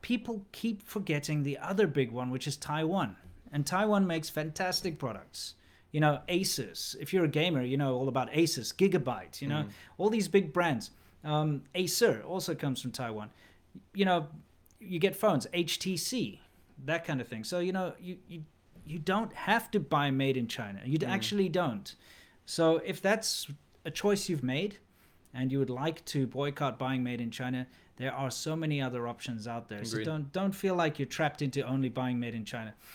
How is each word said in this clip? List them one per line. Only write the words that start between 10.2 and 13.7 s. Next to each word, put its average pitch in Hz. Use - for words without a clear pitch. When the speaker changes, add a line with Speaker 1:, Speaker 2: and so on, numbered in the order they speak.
Speaker 1:
big 180
brands. 160
Um, 151
Acer 180
also 180
comes 131
from 123
Taiwan. 107